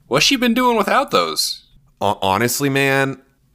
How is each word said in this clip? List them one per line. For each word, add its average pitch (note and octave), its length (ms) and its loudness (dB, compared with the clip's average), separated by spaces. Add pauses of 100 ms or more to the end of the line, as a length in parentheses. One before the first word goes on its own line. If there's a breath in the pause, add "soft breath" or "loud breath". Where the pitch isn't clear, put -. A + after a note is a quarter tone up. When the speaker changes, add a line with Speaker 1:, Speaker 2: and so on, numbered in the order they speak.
Speaker 1:
what's C3 180 0
she C#4 120 0
been A#3 180 0
doing A#3+ 240 2
without G#3 320 0
those? - 560 -2 (340)
Speaker 2:
Ho-, G2+ 220 0
honestly, A#2 480 0
man, C3+ 500 0 (340)